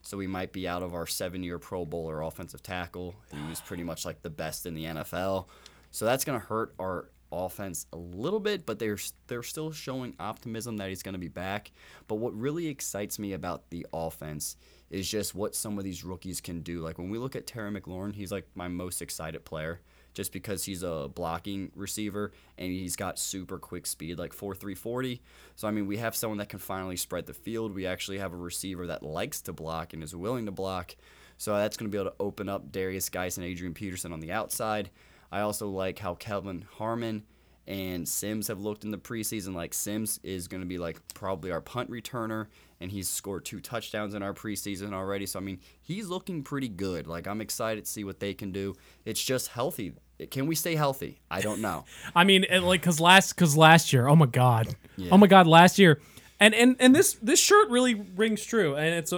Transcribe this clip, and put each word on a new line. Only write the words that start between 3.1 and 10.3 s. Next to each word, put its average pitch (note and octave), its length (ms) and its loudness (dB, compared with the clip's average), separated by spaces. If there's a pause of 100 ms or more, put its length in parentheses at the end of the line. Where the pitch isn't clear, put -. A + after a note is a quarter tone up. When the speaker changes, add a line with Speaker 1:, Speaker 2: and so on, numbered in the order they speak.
Speaker 1:
who's D#2 280 -10
pretty F2 220 -10
much, E2 240 -8
like, D#2+ 160 -10
the F2 80 -10
best D#2+ 380 -8
in E2+ 80 -8
the D#2 100 -8
N E2 140 -8
F - 160 -10
L. F#2 340 -2 (400)
So - 160 -8
that's C3 180 0
gonna C#3 140 -4
hurt A2 400 -6
our F#2 320 -6 (220)
offense F#2 600 -8
a - 60 -12
little F#2+ 420 -6
bit, G#3 280 -4
but A2 100 -6
they're, G#2 220 -4 (260)
they're A#2+ 160 -8
still D#3 300 -10
showing C3 480 -10
optimism A2 580 -8